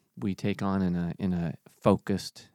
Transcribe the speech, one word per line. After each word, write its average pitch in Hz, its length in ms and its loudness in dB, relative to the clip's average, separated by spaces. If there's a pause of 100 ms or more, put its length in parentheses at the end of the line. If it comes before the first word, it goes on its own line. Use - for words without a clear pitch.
(180)
we 98 160 -2
take 98 280 -2
on 98 200 2
in 87 140 2
a, 85 220 -2
in 95 140 0
a 82 220 -2 (260)
focused - 760 0